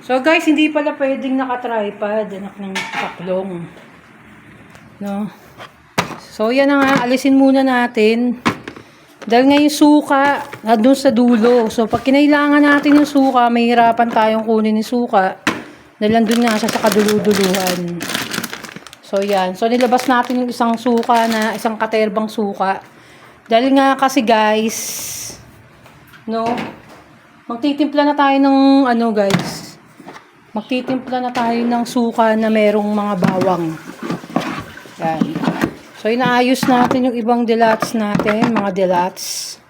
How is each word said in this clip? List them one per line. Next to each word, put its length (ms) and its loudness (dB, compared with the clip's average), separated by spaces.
So, 160 -2
guys, 320 2
hindi 240 2
pala 240 -2
pwedeng 400 -4
naka-tripod. 960 -4
Anak 240 -14
ng 160 -12
paklong. 960 -8
No? 320 -8
So, 320 -4
yan 240 2
na 80 4
nga. 240 2
Alisin 320 2
muna 240 4
natin. 800 0
Dahil 160 4
nga 160 4
yung 120 2
suka, 680 2
nandun 320 4
sa 160 2
dulo. 560 4
So, 160 -2
pag 160 -4
kinailangan 640 4
natin 320 4
yung 120 2
suka, 440 2
mahihirapan 560 2
tayong 360 0
kunin 360 0
yung 80 -6
suka. 320 0
Dahil 160 2
nandun 240 2
nga 160 0
siya 120 -4
sa 120 -4
kaduluduluhan. 1200 0
So, 160 -2
yan. 320 -2
So, 160 -2
nilabas 400 2
natin 320 0
yung 80 -4
isang 320 -2
suka 480 2
na, 240 -2
isang 240 -6
katerbang 480 -2
suka. 560 -4
Dahil 320 2
nga 240 2
kasi, 240 0
guys, 560 0
no? 240 -4
Magtitimpla 640 -2
na 80 0
tayo 240 2
ng, 480 4
ano, 240 0
guys. 640 -2
Magtitimpla 640 -4
na 80 -4
tayo 320 -2
ng 240 -2
suka 560 0
na 80 0
merong 400 2
mga 320 -2
bawang. 560 0
Yan. 240 -2
So, 80 -6
inaayos 640 0
natin 400 2
yung 80 -4
ibang 240 0
dilats 480 0
natin, 640 -2
mga 160 -2
dilats. 880 -4